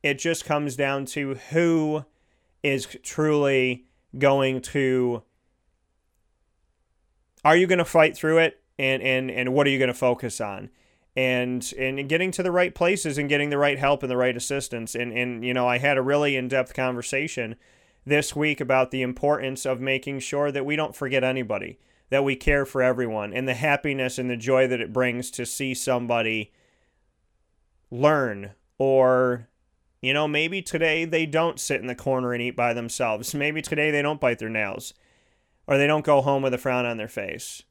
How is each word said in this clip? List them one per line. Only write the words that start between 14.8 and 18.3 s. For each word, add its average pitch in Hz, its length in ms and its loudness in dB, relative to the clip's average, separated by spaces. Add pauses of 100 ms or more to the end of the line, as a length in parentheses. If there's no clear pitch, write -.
And, 120 180 -4
and, 123 320 -4
you 123 80 0
know, 123 140 2
I 123 120 2
had 139 200 2
a 131 40 0
really 143 340 2
in-depth 127 360 -2
conversation 127 840 -4 (500)
this 147 280 2